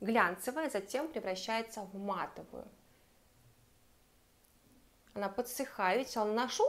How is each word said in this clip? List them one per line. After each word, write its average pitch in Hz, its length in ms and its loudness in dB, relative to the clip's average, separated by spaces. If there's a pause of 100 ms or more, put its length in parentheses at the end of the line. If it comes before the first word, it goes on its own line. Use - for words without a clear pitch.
глянцевая, 226 680 2
затем 247 380 -2
превращается 220 760 -4
в 190 160 -10
матовую. 175 680 -6 (2500)
Она 202 140 -2
подсыхает. 220 680 0
Видите, 262 220 -2
я 214 60 4
наношу, 233 440 2